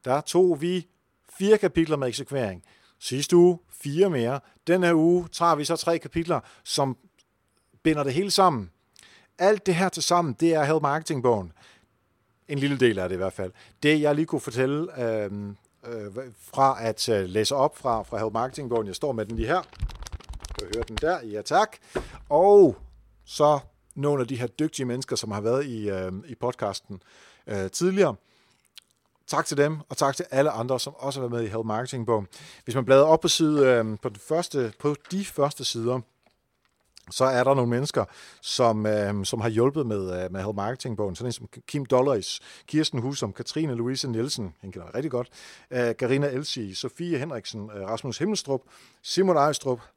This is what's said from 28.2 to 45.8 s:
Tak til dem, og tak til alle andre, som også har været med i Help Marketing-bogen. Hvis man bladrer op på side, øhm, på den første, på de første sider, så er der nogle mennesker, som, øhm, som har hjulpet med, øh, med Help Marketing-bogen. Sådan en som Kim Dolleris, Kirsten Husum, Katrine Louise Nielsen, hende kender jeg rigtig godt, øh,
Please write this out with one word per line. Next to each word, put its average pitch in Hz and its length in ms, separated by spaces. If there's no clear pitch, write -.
Tak 151 200
til 143 100
dem, 147 220
og - 80
tak 139 200
til - 140
alle 139 200
andre, 123 300
som - 180
også 135 220
har 123 80
været 117 120
med 110 80
i 95 40
Help 113 120
Marketing-bogen. 113 600
Hvis 117 100
man 131 100
bladrer 135 200
op 160 160
på 180 80
side, 151 380
øhm, 113 300
på 127 120
den 101 100
første, 147 600
på 147 180
de 190 140
første 143 400
sider, 120 360
så - 140
er 127 200
der 139 100
nogle 120 160
mennesker, 123 340
som, 110 460
øhm, 104 380
som 113 160
har 113 80
hjulpet 127 380
med, 95 380
øh, 90 80
med 95 120
Help 101 120
Marketing-bogen. 101 600
Sådan 123 120
en 117 40
som - 160
Kim 143 200
Dolleris, 127 540
Kirsten 151 320
Husum, 123 340
Katrine 147 420
Louise 123 360
Nielsen, 110 500
hende 95 120
kender 85 140
jeg 80 80
rigtig 143 160
godt, 123 180
øh, 120 260